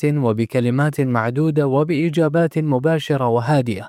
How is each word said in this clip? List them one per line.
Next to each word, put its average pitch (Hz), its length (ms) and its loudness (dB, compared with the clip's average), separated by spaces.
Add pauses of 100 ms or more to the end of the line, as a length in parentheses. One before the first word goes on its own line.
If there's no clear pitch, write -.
وبكلمات 127 960 0
معدودة 135 640 0
وبإجابات 156 920 0
مباشرة 147 680 0
وهادئة، 117 600 0